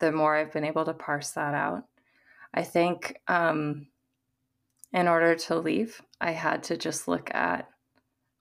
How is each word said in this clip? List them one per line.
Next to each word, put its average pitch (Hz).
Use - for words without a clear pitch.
the 160
more 151
I've 151
been 156
able 156
to 165
parse 147
that 147
out. 156
I 170
think, 170
um, 156
in 180
order 165
to 165
leave, 165
I 170
had 160
to 165
just 160
look -
at -